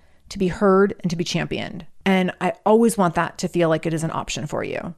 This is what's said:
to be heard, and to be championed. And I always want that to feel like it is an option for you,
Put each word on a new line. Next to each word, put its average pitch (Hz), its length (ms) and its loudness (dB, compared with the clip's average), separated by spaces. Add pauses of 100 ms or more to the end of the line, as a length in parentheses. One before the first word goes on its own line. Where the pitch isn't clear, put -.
(300)
to - 100 -12
be 190 80 2
heard, 196 540 4
and 180 80 -2
to 165 60 -2
be 170 80 -4
championed. 147 600 -6 (200)
And 185 340 2
I 180 140 -2 (120)
always 220 320 4
want 190 180 2
that - 240 -2
to 185 80 -2
feel 175 200 2
like 160 180 0
it 165 80 -2
is 156 100 -2
an 160 100 -4
option - 340 -6
for 110 160 -6
you, - 340 -8